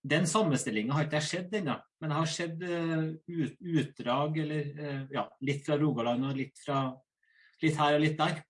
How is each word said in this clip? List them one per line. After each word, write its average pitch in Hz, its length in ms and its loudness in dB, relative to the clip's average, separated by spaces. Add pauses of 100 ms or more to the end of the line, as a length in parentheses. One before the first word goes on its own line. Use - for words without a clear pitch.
Den 160 240 2
sammenstillingen 127 680 2
har 151 80 2
ikke 151 160 -2
jeg 156 80 -4
sett 180 300 -4
ennå, 143 180 -2 (240)
men 156 100 -4
jeg 147 80 0
har 160 140 0
sett, 165 300 -6
eh, 165 480 0 (160)
ut-, 165 340 -4
utdrag, 151 760 0
eller, 147 320 -2 (160)
eh, 139 160 -6 (160)
ja, 110 80 -2 (160)
litt 139 240 -2
fra 151 120 2
Rogaland 123 520 2
og 135 80 -4
litt - 240 -8
fra, 139 220 -2 (800)
litt 156 140 4
her 147 220 4
og 156 80 4
litt 156 120 0
der. 156 320 0